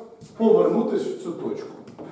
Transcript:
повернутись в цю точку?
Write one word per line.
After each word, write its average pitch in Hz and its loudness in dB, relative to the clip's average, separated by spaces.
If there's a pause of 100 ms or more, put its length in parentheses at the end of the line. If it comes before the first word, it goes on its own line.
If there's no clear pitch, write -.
(360)
повернутись - 4
в - -8
цю - -8
точку? - -8 (440)